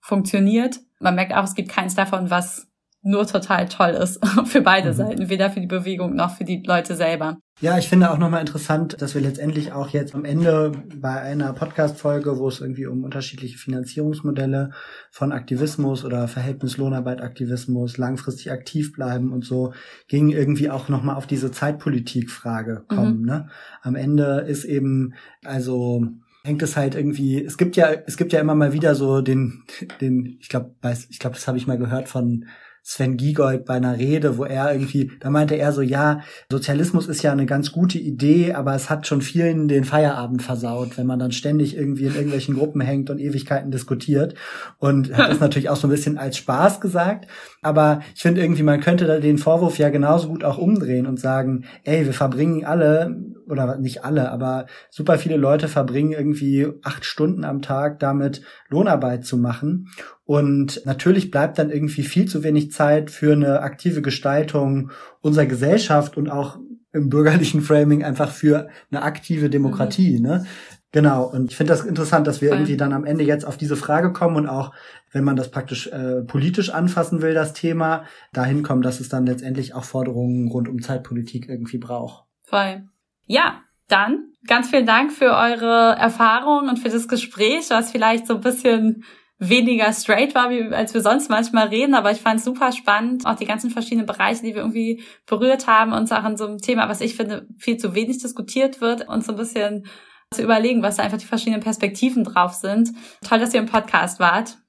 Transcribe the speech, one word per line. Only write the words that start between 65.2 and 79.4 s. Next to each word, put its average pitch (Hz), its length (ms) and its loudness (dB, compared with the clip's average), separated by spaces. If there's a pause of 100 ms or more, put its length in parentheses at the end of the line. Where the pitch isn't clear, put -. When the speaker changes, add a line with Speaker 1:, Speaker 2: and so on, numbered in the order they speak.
Speaker 2:
unserer 151 240 4
Gesellschaft 147 720 2
und 151 100 -2
auch 143 300 -6 (340)
im 143 160 0
bürgerlichen 151 540 4
Framing 147 420 4
einfach 143 260 -2
für 147 380 2 (220)
eine 143 100 -4
aktive 147 480 -2
Demokratie, 139 720 2
Speaker 1:
Mhm. 117 80 2
Speaker 2:
ne? 180 200 -2 (460)
Genau. 139 320 4
Und 127 260 -2
ich - 60 -14
finde 156 160 2
das 160 120 2
interessant, 156 420 0
dass 143 160 -2
wir 143 80 4
Speaker 1:
Voll. 139 80 2
Speaker 2:
irgendwie 147 180 0
dann 139 160 0
am 143 140 -2
Ende 151 180 0
jetzt 147 220 2
auf 143 100 -10
diese 147 200 -2
Frage 170 360 0
kommen 170 240 0
und 151 120 0
auch, 135 240 -6 (400)
wenn 139 120 0
man 139 120 2
das 127 140 -4
praktisch, 127 360 -8
äh, 127 400 -4
politisch 180 440 0
anfassen 170 520 0
will, 160 100 2
das 156 220 0
Thema, 160 500 -2 (300)
dahin 135 280 0
kommen, 127 200 0
dass 123 180 -2
es 123 80 -10
dann 131 160 -2
letztendlich 127 500 -4